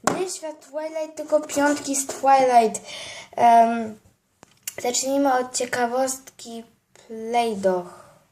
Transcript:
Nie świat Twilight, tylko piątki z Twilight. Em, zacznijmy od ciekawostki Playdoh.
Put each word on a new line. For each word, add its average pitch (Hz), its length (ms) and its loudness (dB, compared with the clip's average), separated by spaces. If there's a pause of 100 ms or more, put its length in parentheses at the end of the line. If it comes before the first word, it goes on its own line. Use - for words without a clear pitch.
(180)
Nie 370 120 -4
świat 311 300 -12
Twilight, 311 560 -10
tylko 302 240 0
piątki 285 560 -2
z - 100 -4
Twilight. 254 760 4 (540)
Em, 233 640 4 (840)
zacznijmy 262 560 0
od 247 180 -4
ciekawostki 247 1080 -4 (440)
Playdoh. 220 960 -2 (280)